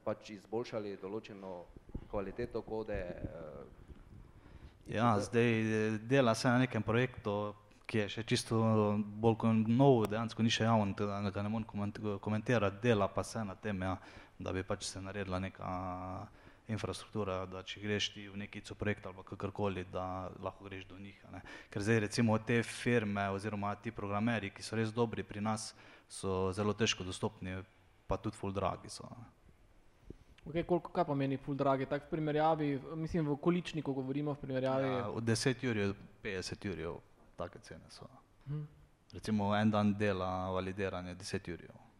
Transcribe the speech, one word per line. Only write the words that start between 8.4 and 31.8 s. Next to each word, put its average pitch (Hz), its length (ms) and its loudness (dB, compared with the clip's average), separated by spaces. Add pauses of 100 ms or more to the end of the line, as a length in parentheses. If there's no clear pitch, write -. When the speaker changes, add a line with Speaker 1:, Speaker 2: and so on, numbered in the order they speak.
Speaker 2:
bolj 107 400 4
kot 110 300 4
nov, 120 400 8
dejansko 110 360 0
ni 117 60 6
še - 140 2
javen, 110 300 4
tako 101 160 -2
da 101 220 -2
ga 101 100 -2
ne 104 80 -2
morem 110 180 -2
koment-, 101 520 -4
komentirati, 107 640 2
dela 107 260 4
pa - 160 -2
se 113 200 -4
na 95 120 -6
tem, 101 260 -4
ja, 92 160 -2 (420)
da 92 140 -4
bi 92 100 -2
pač 101 200 -4
se - 180 -8
naredila 95 380 -4
neka 92 880 -6 (400)
infrastruktura, 95 800 -4
da 92 180 -10
če - 180 -10
greš 104 320 0
ti 104 160 -12
v 98 80 -10
neki 101 220 -8
ico 101 160 -10
projekt 101 300 -2
ali 92 100 -10
pa 95 80 -16
kakorkoli, 98 680 -4
da 92 380 -4 (120)
lahko 95 240 -8
greš 95 220 -12
do 92 120 -16
njih, 98 280 -16
a 95 40 -16
ne. 92 100 -12 (280)
Ker 104 120 -4
zdaj 110 180 4
recimo 110 400 4
te 117 240 2
firme 104 680 0
oziroma 101 460 -2
ti 110 160 -8
programerji, 104 580 -2
ki - 140 -14
so - 120 -6
res 110 180 0
dobri 117 300 0
pri 104 180 -6
nas, 110 320 -2 (340)
so 95 440 0
zelo 104 220 2
težko 104 300 0
dostopni, 92 520 -6 (520)
pa 95 100 0
tudi - 200 -4
ful 98 140 -4
dragi 92 380 -2
so, - 140 -12
a - 140 -14
ne. 113 80 -16 (1200)
Speaker 3:
Okej, 160 180 -2
koliko, 170 280 2
kaj 175 140 2
pomeni 139 320 0
ful 143 180 -4
dragi? 135 300 2